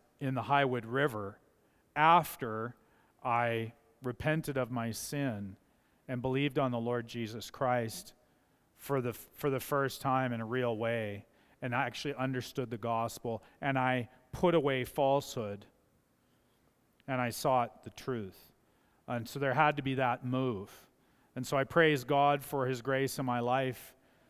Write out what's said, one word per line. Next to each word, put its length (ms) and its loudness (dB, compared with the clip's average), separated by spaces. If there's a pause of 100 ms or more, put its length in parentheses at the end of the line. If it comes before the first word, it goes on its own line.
(200)
in 160 -2
the 60 -2
Highwood 440 2
River 540 -2 (560)
after 800 4 (480)
I 500 0 (280)
repented 560 -2
of 140 -2
my 200 -4
sin 640 -4 (520)
and 140 -6
believed 380 0
on 120 2
the 80 -2
Lord 280 -2
Jesus 420 -8
Christ 640 -2 (640)
for 240 -2
the, 120 -2
for 360 -4
the 100 0
first 420 -2
time 320 2
in 80 -4
a 40 -4
real 320 0
way, 480 -2 (360)
and 120 -4
I 100 2
actually 320 -6
understood 540 -4
the 80 -6
gospel, 640 -4 (200)
and 180 0
I 300 0 (220)
put 220 4
away 300 4
falsehood, 840 0 (1400)
and 120 -2
I 100 0
sought 540 0
the 80 -12
truth. 460 -6 (680)
And 200 -4
so 120 -10
there 140 2
had 240 6
to 60 -6
be 120 -2
that 300 0
move. 440 -2 (680)
And 120 -8
so 100 0
I 60 4
praise 400 4
God 400 2
for 240 -2
his 140 -2
grace 360 -2
in 80 -2
my 140 0
life, 540 -2 (360)